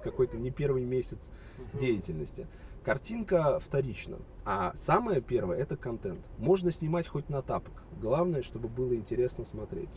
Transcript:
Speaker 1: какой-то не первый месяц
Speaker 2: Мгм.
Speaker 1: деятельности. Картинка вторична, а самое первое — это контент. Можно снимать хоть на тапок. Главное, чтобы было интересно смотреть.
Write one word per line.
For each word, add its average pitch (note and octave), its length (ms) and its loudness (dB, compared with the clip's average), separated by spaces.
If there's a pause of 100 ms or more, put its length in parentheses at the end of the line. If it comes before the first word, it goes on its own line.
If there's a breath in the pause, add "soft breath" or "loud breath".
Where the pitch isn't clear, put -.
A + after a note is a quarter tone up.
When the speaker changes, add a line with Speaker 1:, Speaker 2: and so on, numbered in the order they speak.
Speaker 1:
какой-то B2 340 2
не B2 140 -2
первый C3 320 2
месяц B2 480 -2 (260 loud breath)
Speaker 2:
Мгм. A2+ 220 -8
Speaker 1:
деятельности. F2+ 680 0 (360 loud breath)
Картинка E3+ 760 4
вторична, - 580 -2 (260)
а F#3+ 320 0
самое F#3 460 4
первое — F#2 380 0
это C#3+ 180 -2
контент. G#2+ 420 -4 (180)
Можно F3 340 4
снимать E3 360 0
хоть C#3+ 220 -6
на C#3 120 0
тапок. - 420 -4 (180)
Главное, D3 400 4
чтобы A#2 260 -6
было B2 260 0
интересно A#2+ 520 0
смотреть. - 520 -6